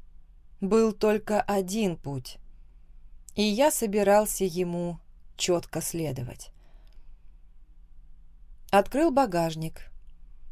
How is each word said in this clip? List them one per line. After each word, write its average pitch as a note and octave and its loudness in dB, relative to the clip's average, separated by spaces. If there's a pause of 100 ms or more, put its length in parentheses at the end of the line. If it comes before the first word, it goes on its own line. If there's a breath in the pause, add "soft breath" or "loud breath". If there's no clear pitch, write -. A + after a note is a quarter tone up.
(600)
Был A3 6
только G#3+ 2
один G3 0
путь, C#3 -10 (1000)
и G#3 2
я G#3+ 4
собирался G#3 4
ему F3 -2 (380)
чётко E3+ 0
следовать. C#3 -6 (2250)
Открыл C4 4
багажник. E3+ 0 (600)